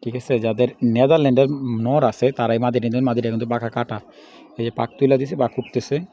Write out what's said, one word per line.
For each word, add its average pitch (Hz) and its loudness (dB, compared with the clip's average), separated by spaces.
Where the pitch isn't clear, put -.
ঠিক 117 -8
আছে? 123 -2
যাদের 113 0
নেদারল্যান্ডের 135 4
নর 135 2
আছে, 123 0
তারা 117 -2
এই 117 2
মাদি 123 0
নিতে, 117 -2
মাদিটা 120 0
কিন্তু 113 -4
পাখা 117 -4
কাটা, 117 -6
এই 117 -4
যে 117 -4
পাক 117 -4
তুলে 135 4
দিছে, 139 -6
পাক 127 -2
উঠতেছে 131 -6